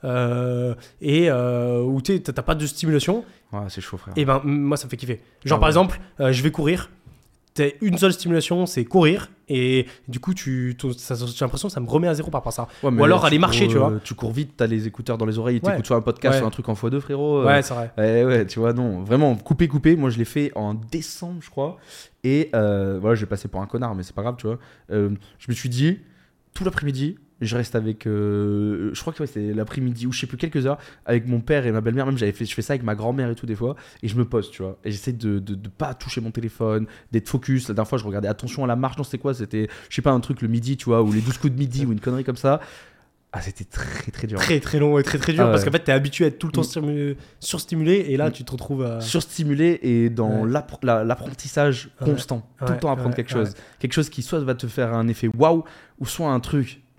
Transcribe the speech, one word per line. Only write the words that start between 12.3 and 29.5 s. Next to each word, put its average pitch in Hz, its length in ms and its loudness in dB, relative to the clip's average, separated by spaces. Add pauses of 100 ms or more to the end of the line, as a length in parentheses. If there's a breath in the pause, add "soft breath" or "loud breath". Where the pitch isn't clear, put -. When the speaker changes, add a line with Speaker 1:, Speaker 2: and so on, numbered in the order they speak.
Speaker 1:
par 143 120 -4
rapport 117 100 -4
à - 20 -6
ça. 117 140 -6 (160 loud breath)
Speaker 2:
Ouais, 135 80 4
mais 117 80 4
Speaker 1:
Ou 143 40 8
alors 170 180 8
Speaker 2:
tu 160 40 4
Speaker 1:
aller 147 120 6
Speaker 2:
cours, - 20 6
Speaker 1:
marcher, 180 260 4
tu 113 100 4
vois. 131 140 6
Speaker 2:
euh, 107 140 -2
tu - 100 -8
cours 110 160 -4
vite, 139 260 -4
t'as 117 120 2
les 110 180 0
écouteurs 117 320 -6
dans 110 80 0
les 110 120 0
oreilles, 120 180 0
et 110 100 0
Speaker 1:
Ouais. 196 60 2
Speaker 2:
t'écoutes 120 160 -2
soit 123 80 4
un 117 40 4
podcast, 123 340 2
Speaker 1:
Ouais. 135 40 4
Speaker 2:
soit 120 80 0
un 110 60 -2
truc - 160 -8
en 110 80 -2
fois 117 140 -2
deux, 139 100 -2
frérot, 143 400 0
euh. 127 60 4
Speaker 1:
Ouais, 139 160 6
c'est 131 120 -4
vrai. 117 240 -6
Speaker 2:
Eh 110 260 4
ouais, 120 220 4
tu 110 140 -6
vois, 117 120 2
non. 117 300 -2
Vraiment, 127 320 4
couper, 156 320 2
couper. 151 300 4
Moi, 135 140 0
je 113 80 -4
l'ai 117 60 0
fait 147 300 -2
en 104 200 -4
décembre, 165 680 -10
je - 80 -20
crois. 147 280 -6 (440 loud breath)
Et, 143 320 2
euh, 101 460 2
voilà, 110 160 2
je 104 60 -2
vais 98 40 -4
passer 98 220 -6
pour 92 120 -6
un 101 60 -6
connard, 110 300 -6
mais 92 80 -6
c'est - 100 -18
pas 101 80 -6
grave, 120 160 -4
tu - 80 -8
vois. 117 120 -2 (340 soft breath)
Euh, 104 180 2 (300 soft breath)
je - 100 -16
me 120 60 0
suis 127 120 -6
dit, 143 300 2 (560 soft breath)
tout - 100 -8
l'après-midi, 147 520 -2 (240)
je 113 160 -4
reste 120 180 -4
avec, 110 320 -2
euh, 104 840 0
je - 80 -10
crois 165 140 -6
que, - 80 -12
ouais, 147 40 -4
c'était 104 280 -6